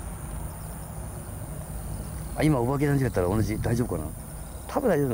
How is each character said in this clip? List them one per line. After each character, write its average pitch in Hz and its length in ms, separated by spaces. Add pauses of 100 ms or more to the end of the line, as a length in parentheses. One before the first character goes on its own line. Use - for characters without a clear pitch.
(2500)
あ、 - 60
今、 151 160
お 117 80
化 139 100
け 139 80
団 143 120
地 - 20
が 135 60
や 120 60
っ - 20
た 98 80
ら 87 60
同 107 140
じ、 104 200
大 113 140
丈 117 100
夫 92 100
か 80 60
な？ 78 60 (600)
多 - 140
分 269 80
大 160 100
丈 143 140